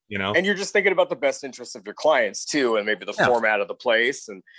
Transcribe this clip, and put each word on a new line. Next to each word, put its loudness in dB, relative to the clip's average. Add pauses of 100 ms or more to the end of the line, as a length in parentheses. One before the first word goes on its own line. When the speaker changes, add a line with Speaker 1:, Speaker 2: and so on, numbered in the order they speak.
Speaker 1:
you -6
know?" -2
Speaker 2:
And 2
you're 2
just -6
thinking 4
about 2
the -4
best -2
interests -14
of -16
your -10
clients 2
too, 2
and 0
maybe -2
the -6
Speaker 1:
Yeah. 4
Speaker 2:
format 2
of -2
the -8
place. 0
And, -14 (180)